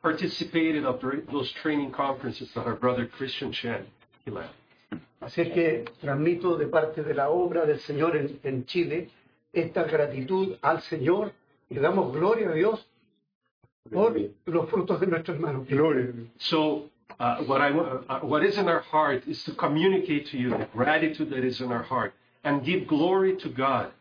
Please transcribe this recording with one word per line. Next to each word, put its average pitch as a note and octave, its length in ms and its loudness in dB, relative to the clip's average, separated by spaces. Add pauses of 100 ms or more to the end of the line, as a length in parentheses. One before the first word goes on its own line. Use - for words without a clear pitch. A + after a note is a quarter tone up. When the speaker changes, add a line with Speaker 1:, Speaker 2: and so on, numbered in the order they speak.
Speaker 1:
participated D#3+ 840 0
of B2+ 160 -2
the, C3+ 300 -4
those C#3 200 -4
training D3 400 -2
conferences C3 640 -4
that A#2 120 -4
our A2+ 100 -2
brother B2 300 0
Christian C3 460 -6
Chen, G#2 340 -6 (380)
he - 80 -10
led. E2+ 180 -10 (720)
Speaker 2:
Así - 200 -4
es E3+ 120 -2
que D#3+ 320 2 (160)
transmito E3 560 0
de D3 100 0
parte D#3 360 0
de D#3 100 -2
la C#3 160 0
obra E3+ 360 2
del D3 140 2
Señor D#3 360 0
en, C#3+ 280 -4
en C3 220 -4
Chile E3 440 -2 (420)
esta E3 320 -2
gratitud D3+ 760 0
al D3 220 2
Señor E3+ 480 0 (380)
y A#2 60 -8
damos D#3+ 380 2
gloria G3 360 2
a D#3+ 40 -2
Dios G#3 320 2 (1040)
por G#3 240 2 (300)
los E3 240 0
frutos F#3+ 300 0
de F#3+ 80 2
nuestro E3 260 -2
hermano. C#3+ 340 -4
Speaker 3:
Gloria. C3+ 460 2 (240)
Speaker 1:
So, D#3 520 0 (300)
uh, A#2+ 260 0
what C3+ 160 2
I C#3+ 100 4
wa-, C#3+ 360 0
uh, C3 140 -4
what D3+ 220 2
is G3+ 140 4
in G3 100 2
our E3 140 2
heart D3 460 2
is - 180 -6
to D3+ 80 -8
communicate D#3+ 760 2
to C#3 60 -6
you B2 140 0
the G#2+ 240 -2
gratitude D3+ 560 2
that C3 120 -2
is B2 180 -2
in B2 100 -4
our A#2 120 -2
heart A#2 300 -2 (300)
and C#3+ 200 0
give E3 240 0
glory F#3 500 4
to - 120 -8
God C3 520 0